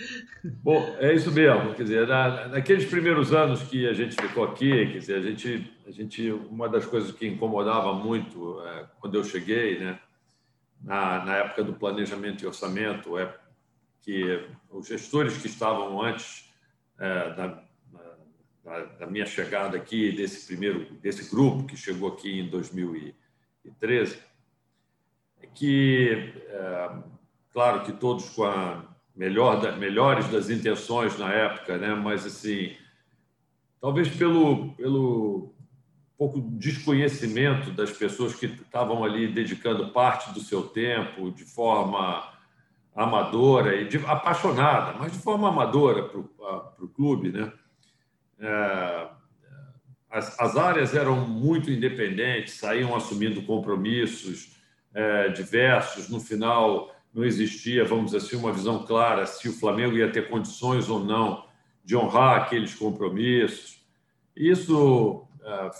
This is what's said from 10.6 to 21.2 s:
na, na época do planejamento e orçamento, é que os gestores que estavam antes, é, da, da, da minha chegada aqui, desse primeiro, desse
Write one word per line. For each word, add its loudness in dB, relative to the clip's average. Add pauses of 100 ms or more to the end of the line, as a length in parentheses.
na, -2
na -2
época -2
do -4
planejamento -4
e -6
orçamento, -6
é -4 (680)
que -4 (240)
os -14
gestores -2
que -10
estavam -4
antes, -6 (480)
é, -4
da, -8 (1000)
da, -10 (160)
da -12
minha -2
chegada -4
aqui, -2
desse -6
primeiro, -4
desse -8